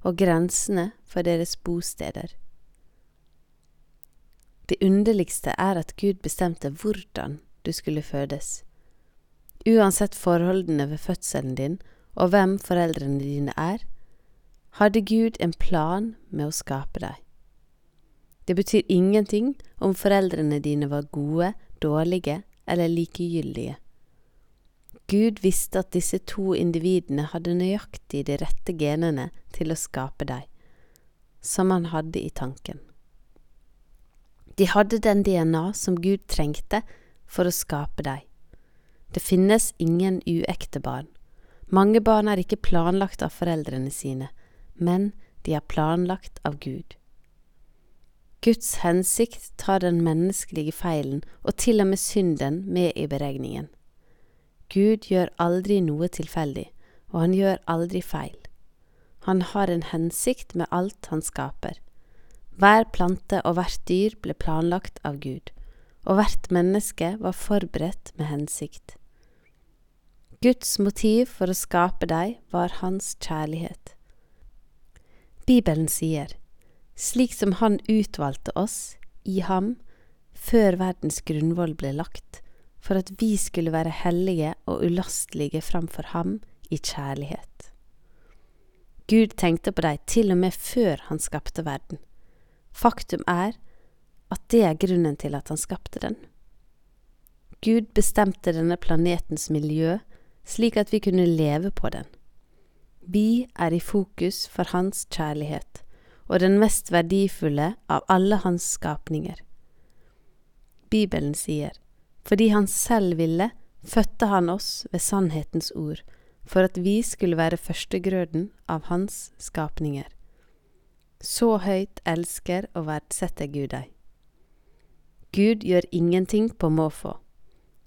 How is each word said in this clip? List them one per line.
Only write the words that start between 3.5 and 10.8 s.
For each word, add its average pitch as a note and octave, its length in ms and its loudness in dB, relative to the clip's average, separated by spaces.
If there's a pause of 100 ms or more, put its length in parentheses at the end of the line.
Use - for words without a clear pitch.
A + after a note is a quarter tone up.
Det C#3+ 160 0
underligste G3 720 2
er F#3 220 0
at - 160 -8
Gud G3 260 0
bestemte E3+ 480 -4
hvordan E3 720 -6 (240)
du D#3+ 80 -4
skulle D3+ 320 -6
fødes. C#3+ 600 -6 (1000)
Uansett G#3 500 6
forholdene E3+ 760 0